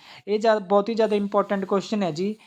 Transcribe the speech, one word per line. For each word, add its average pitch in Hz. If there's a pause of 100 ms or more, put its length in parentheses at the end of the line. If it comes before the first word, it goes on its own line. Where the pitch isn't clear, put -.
(280)
ਇਹ 208
ਜ਼ਿਆ-, 214
ਬਹੁਤ 202
ਹੀ 233
ਜ਼ਿਆਦਾ 214
ਇੰਪੋਰਟੈਂਟ 202
ਕੁਐਸਚਨ 202
ਹੈ 170
ਜੀ, 190 (120)